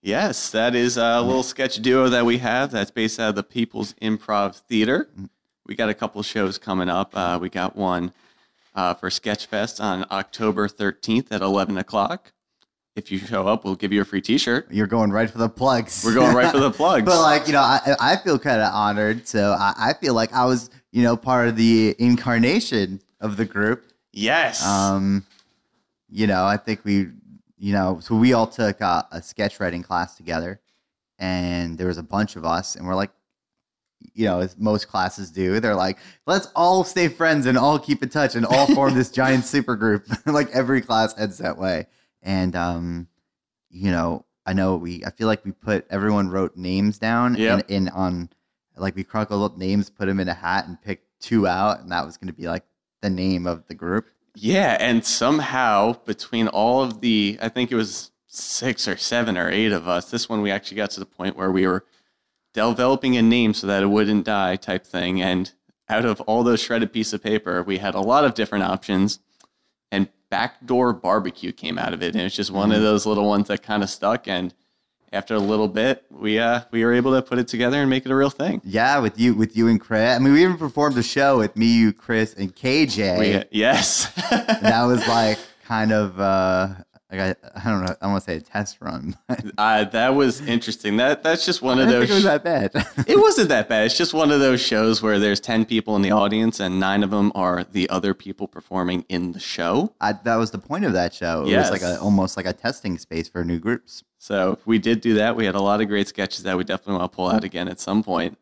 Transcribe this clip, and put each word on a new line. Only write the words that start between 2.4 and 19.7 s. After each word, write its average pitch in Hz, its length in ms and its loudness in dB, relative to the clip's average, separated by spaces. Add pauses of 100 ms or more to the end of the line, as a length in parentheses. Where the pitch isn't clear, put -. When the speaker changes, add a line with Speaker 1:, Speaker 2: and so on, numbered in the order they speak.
Speaker 1:
that's 101 200 -4
based 110 280 -4
out 110 100 0
of 101 60 -2
the 101 80 -4
People's 110 520 -6
Improv 104 600 -4
Theater. 120 540 0 (100)
Speaker 2:
Mm. 98 80 -14 (380)
Speaker 1:
We 107 100 -12
got 113 140 -2
a 107 40 -2
couple 104 300 -8
shows 98 340 -4
coming 95 300 -4
up. 90 260 -2
Uh, 87 280 -2
we 92 80 -8
got 90 260 -6
one, 90 380 -4 (600)
uh, 90 200 0
for 95 160 -6
Sketch - 380 -6
Fest 107 340 -6
on 95 280 -4
October 101 600 -2
thirteenth 110 640 -4
at 101 80 -4
eleven 98 360 0
o'clock. 101 540 -4 (640)
If - 160 -10
you 98 60 -4
show 98 300 -2
up, 110 180 0
we'll 95 100 -2
give 98 160 -4
you 104 80 2
a 98 60 2
free 98 160 -4
T-shirt. 123 500 0
Speaker 2:
You're 104 160 0
going 110 240 2
right 110 180 0
for 113 100 -14
the 113 100 0
plugs. 123 560 -2
Speaker 1:
We're 113 80 2
going 123 220 6
right 123 160 4
for 135 80 2
the 135 120 4
Speaker 2:
<laughs> - 0 -
Speaker 1:
plugs. 151 320 2
Speaker 2:
But, 170 180 6
like, 151 260 4
you 156 60 0
know, 143 80 6
I, 135 380 2
I 156 180 4
feel 156 220 0
kinda 110 320 2
honored. 107 560 0
So 104 320 2
I, 98 180 0